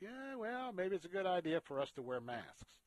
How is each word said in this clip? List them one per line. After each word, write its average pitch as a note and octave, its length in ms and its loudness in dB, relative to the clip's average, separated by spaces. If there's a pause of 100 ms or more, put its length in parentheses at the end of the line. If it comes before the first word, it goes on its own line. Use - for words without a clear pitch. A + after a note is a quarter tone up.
Yeah, C4 360 -8
well, B3 360 -2
maybe F#3+ 240 2
it's E3 80 -2
a E3+ 40 -8
good F#3+ 180 2
idea E3 340 4
for C3+ 200 -2
us C#3 120 0
to C#3 100 -6
wear B2 180 0
masks. A#2 540 -8 (120)